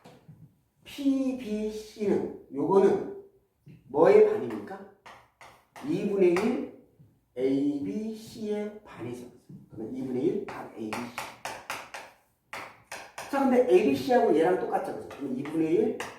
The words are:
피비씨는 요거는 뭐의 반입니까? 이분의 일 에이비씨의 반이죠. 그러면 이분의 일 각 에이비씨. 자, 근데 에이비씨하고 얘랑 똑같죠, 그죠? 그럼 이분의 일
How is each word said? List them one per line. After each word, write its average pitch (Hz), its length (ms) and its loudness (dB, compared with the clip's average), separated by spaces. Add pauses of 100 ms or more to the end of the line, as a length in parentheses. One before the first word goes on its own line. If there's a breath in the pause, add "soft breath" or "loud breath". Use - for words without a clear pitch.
(840)
피비씨는 214 1700 -4
요거는 175 720 2 (640)
뭐의 190 400 8
반입니까? 120 500 -6 (1080)
이분의 190 460 2
일 - 560 -2 (480)
에이비씨의 208 1500 -4
반이죠. 123 440 -12 (420)
그러면 110 260 -12
이분의 131 280 -4
일 - 220 0
각 - 300 -14
에이비씨. 120 400 -8 (2250)
자, 277 120 -2
근데 247 280 4
에이비씨하고 214 680 4
얘랑 - 220 4
똑같죠, - 360 -4
그죠? - 140 -12
그럼 127 280 -8
이분의 160 360 -2
일 - 240 2 (220)